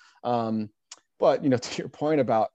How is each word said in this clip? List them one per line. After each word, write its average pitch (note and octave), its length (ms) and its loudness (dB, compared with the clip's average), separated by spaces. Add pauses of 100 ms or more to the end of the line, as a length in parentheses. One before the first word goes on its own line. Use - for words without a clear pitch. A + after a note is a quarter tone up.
(240)
Um, A2+ 460 -2 (500)
but, C#3+ 240 4
you C#3+ 60 2
know, B2 80 4
<laughs> - 0 -
to - 240 -8
your C3 80 -10
point D3+ 300 -2
about A2 360 0